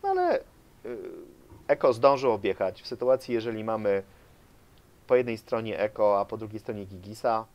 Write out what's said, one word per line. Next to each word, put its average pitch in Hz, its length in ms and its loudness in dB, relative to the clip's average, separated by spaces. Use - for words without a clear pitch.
No 392 60 -2
ale, 359 300 2
y, - 20 -6
Eko 143 260 4
zdążył 135 380 4
objechać. 95 500 -2
W - 60 -16
sytuacji, 127 460 0
jeżeli 110 300 -4
mamy 107 400 -2
po 127 80 4
jednej 120 220 0
stronie 113 420 -6
Eko, 104 400 2
a 98 60 0
po 107 120 -10
drugiej 107 220 -12
stronie 104 260 -10
Gigisa 107 680 -4